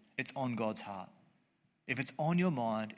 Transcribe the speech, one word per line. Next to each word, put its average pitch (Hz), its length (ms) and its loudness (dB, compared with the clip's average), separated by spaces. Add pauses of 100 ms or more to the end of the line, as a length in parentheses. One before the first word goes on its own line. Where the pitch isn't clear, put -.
(180)
it's 131 180 -4
on 127 180 0
God's 110 280 0
heart. 98 260 -8 (760)
If 123 120 -2
it's 131 200 -4
on 160 200 4
your 180 140 4
mind, 110 460 0